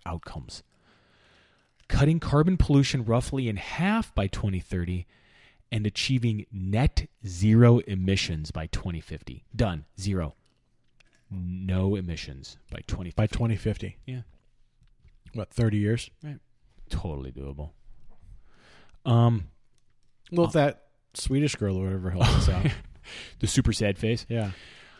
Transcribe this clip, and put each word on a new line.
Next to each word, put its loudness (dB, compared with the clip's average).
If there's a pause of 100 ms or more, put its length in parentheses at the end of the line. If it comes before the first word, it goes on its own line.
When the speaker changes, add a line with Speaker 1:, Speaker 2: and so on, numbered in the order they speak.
Speaker 1:
outcomes. -12 (1300)
Cutting 4
carbon 2
pollution 4
roughly 0
in -2
half -2
by 0
twenty -2
thirty -4 (640)
and -2
achieving 0
net 0 (180)
zero 8
emissions -2
by -8
twenty -6
fifty." -14 (100)
Done. -2 (160)
Zero. -2 (960)
No -2
emissions -10 (120)
by -12
twenty -6
fifty. -10
Speaker 2:
By 2
twenty -2
fifty. -6
Speaker 1:
Yeah. -10 (1120)
Speaker 2:
What, -8
thirty 0
years? 0 (120)
Speaker 1:
Right. -12 (520)
Totally -6
doable. -12 (1300)
Um, 4 (840)
Speaker 2:
Well, 4
if 0
Speaker 1:
uh, 6
Speaker 2:
that -4 (320)
Swedish 0
girl -2
or -2
whatever -4
helps 4
us 4
Speaker 1:
<laughs> 4
Speaker 2:
out. 2 (760)
Speaker 1:
The -2
super 2
sad 0
face? -2
Speaker 2:
Yeah. -2 (500)